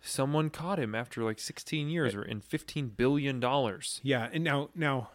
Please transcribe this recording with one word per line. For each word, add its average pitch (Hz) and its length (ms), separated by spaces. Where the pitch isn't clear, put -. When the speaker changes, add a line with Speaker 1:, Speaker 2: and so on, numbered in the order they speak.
Speaker 1:
someone 151 480
caught 175 280
him 110 160
after, 120 300
like, 110 140
sixteen - 500
years 156 260
Speaker 2:
Right. 101 120
Speaker 1:
or - 20
in 110 120
fifteen - 480
billion 131 520
dollars. 123 640
Speaker 2:
Yeah. 123 300
And 160 120
now, 143 300
now, 139 400